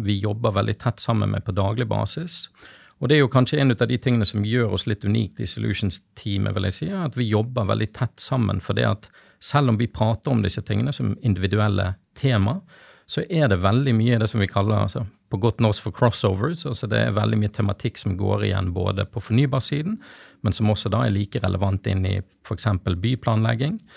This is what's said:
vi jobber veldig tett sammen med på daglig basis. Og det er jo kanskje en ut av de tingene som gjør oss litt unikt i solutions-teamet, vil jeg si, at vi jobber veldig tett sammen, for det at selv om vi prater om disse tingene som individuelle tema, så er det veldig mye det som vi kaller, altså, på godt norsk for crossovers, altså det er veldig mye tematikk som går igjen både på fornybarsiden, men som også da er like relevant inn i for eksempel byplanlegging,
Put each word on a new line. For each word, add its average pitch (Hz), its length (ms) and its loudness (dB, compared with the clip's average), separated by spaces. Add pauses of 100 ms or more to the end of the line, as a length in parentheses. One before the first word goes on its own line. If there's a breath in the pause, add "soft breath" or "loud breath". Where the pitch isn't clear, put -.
vi 101 160 0
jobber 110 320 -2
veldig 104 260 0
tett - 220 -2
sammen 104 300 0
med 104 140 -2
på 110 80 -4
daglig 101 360 -2
basis. 107 600 -2 (520 loud breath)
Og 127 80 0
det 147 80 6
er 147 80 6
jo 123 40 4
kanskje 131 300 2
en 139 140 4
ut 113 100 -2
av 117 60 2
de 123 100 0
tingene 120 280 2
som 104 180 0
gjør 113 300 0
oss - 120 -2
litt 107 180 -2
unikt 104 360 0
i 110 60 -4
solutions-teamet, 101 1080 -4
vil 98 100 -2
jeg 98 80 0
si, 156 200 -4
at 175 240 -4
vi 123 160 -2
jobber 113 340 0
veldig 107 260 0
tett - 280 -4
sammen, 101 420 0
for - 120 -4
det 107 100 0
at 107 240 -2 (320 soft breath)
selv 143 300 2
om 110 60 4
vi 113 100 0
prater 113 440 -2
om 117 120 2
disse 98 200 -2
tingene 110 320 -2
som 107 280 -4
individuelle 98 720 0 (180)
tema, 123 460 0 (480 loud breath)
så - 220 -4
er 160 180 2
det 92 160 2
veldig 120 320 2
mye 117 240 4
det 110 80 2
som 117 100 -2
vi 98 80 2
kaller, 101 380 2
altså, 101 220 -4 (240)
på 98 100 -2
godt 110 200 2
norsk 107 220 4
for 107 100 -6
crossovers, 117 760 0
altså 131 220 -6
det 110 120 0
er 113 160 2
veldig 110 220 2
mye 104 100 2
tematikk 101 500 -4
som 95 180 -2
går 101 280 0
igjen 95 280 0
både 95 340 -2
på - 140 -8
fornybarsiden, 143 800 0 (440 loud breath)
men 104 100 2
som 107 160 2
også 107 220 0
da 107 160 0
er 113 40 0
like 101 300 -2
relevant 95 460 0
inn 95 200 0
i 95 140 0 (240)
for - 120 -6
eksempel 95 400 0
byplanlegging, 117 840 0 (160 loud breath)